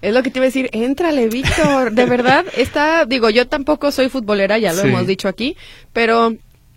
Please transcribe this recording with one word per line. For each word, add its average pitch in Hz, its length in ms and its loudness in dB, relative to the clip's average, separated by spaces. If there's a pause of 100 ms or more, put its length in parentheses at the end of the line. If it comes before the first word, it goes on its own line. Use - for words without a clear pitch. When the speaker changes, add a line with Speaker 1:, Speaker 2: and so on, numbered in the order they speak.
Speaker 1:
Es 208 120 -2
lo 254 80 2
que 254 100 -4
te 254 80 -4
iba 262 60 4
a - 20 2
decir, 262 260 -2
"Éntrale, 269 560 0
Víctor". 262 640 0
De 247 140 2
verdad, 247 380 2
Speaker 2:
<laughs> - 120 -8
Speaker 1:
está, 302 480 0
digo, 226 240 0
yo 240 180 2
tampoco 294 440 -2
soy 262 180 0
futbolera, 208 480 0
ya 190 160 0
lo 185 80 -2
Speaker 2:
Sí. 202 80 2
Speaker 1:
hemos 180 180 0
dicho 190 220 -2
aquí, 247 260 -6 (380)
pero 226 400 2 (440)